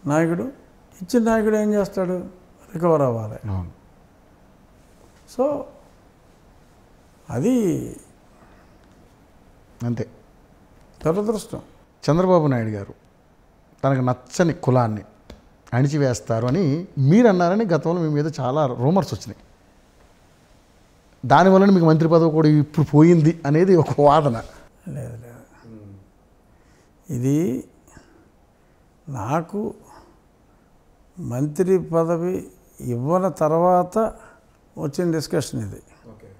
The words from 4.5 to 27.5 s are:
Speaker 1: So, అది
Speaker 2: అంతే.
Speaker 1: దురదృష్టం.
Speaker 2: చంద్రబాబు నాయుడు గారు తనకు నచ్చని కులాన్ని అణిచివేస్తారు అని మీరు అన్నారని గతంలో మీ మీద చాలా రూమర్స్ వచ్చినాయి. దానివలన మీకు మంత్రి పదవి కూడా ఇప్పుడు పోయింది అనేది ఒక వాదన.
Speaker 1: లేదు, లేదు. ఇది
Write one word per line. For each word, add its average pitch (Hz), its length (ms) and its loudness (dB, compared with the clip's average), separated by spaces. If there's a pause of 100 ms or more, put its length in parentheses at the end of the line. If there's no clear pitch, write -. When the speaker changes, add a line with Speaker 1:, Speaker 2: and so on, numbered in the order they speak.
Speaker 1:
So, 285 200 -2 (1700)
అది 160 640 -2 (1900)
Speaker 2:
అంతే. 120 260 -6 (960)
Speaker 1:
దురదృష్టం. 202 560 -4 (500)
Speaker 2:
చంద్రబాబు 175 360 2
నాయుడు 120 220 0
గారు 101 240 -10 (920)
తనకు 135 180 0
నచ్చని 127 520 -2
కులాన్ని 120 480 0 (720)
అణిచివేస్తారు 127 720 -2
అని 160 400 -2 (100)
మీరు 170 300 6
అన్నారని 185 380 2
గతంలో 170 360 -2
మీ 156 80 -2
మీద 147 300 -2
చాలా 139 260 -2
రూమర్స్ 131 480 -2
వచ్చినాయి. - 260 -14 (1900)
దానివలన 190 440 6
మీకు 180 160 6
మంత్రి 160 240 4
పదవి 165 220 4
కూడా 156 160 2
ఇప్పుడు 151 460 2
పోయింది 165 520 6
అనేది 170 300 4
ఒక 147 260 2
వాదన. 143 400 4 (460)
Speaker 1:
లేదు, 131 240 -12
లేదు. 117 220 -20 (1800)
ఇది 151 540 -2 (1500)